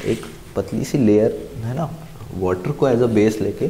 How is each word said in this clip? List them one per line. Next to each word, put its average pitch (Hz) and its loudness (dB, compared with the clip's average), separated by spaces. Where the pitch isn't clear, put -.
एक - -2
पतली - -4
सी - -2
layer, 107 4
है 117 -4
ना, - -4
Water 92 0
को 143 2
as 120 4
a 120 4
base 107 4
लेके - -2